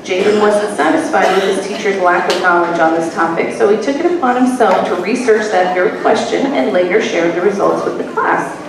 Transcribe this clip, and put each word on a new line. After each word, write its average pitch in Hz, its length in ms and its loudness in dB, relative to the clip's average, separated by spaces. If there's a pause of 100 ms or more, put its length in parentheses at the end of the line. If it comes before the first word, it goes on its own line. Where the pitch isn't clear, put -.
Jaden 202 380 0
wasn't 208 360 2
satisfied - 580 2
with 190 220 0
his - 100 -4
teacher's 196 340 -2
lack 180 300 2
of 180 100 0
knowledge 175 380 0
on 160 140 2
this 165 200 -2
topic, 170 400 -2
so 214 220 2
he 214 80 -2
took 277 140 -2
it 349 180 0
upon 247 220 0
himself 247 500 2
to - 160 -2
research 220 480 0
that 180 240 2
very 185 260 0
question - 520 0
and 165 180 0
later 185 300 0
shared 170 340 -2
the 175 60 -2
results - 440 0
with - 120 -6
the - 160 -8
class. - 420 -4 (140)